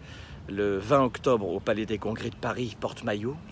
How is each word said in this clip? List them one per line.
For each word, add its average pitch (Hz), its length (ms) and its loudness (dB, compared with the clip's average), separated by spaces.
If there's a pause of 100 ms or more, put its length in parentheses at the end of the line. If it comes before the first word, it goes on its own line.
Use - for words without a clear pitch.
(480)
le 101 300 2
vingt 135 240 6
octobre 120 460 2
au 87 100 0
Palais 107 260 0
des 104 140 -2
Congrès 113 320 -2
de - 60 -12
Paris, 117 420 -4
Porte-Maillot. 117 580 -2 (160)